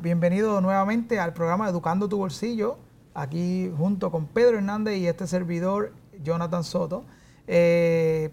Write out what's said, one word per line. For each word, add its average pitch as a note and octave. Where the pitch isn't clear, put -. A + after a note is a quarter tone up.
bienvenido F3
nuevamente G3+
al E3+
programa F3
Educando F3+
tu G3+
Bolsillo, G#3+
aquí F3
junto F#3
con D#3+
Pedro A#3
Hernández G#3
y F3
este E3+
servidor, F3+
Jonathan E3
Soto. F3
Eh, E3